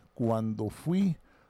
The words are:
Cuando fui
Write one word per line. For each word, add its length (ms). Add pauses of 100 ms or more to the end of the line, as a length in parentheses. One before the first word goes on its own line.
(140)
Cuando 560
fui 460 (340)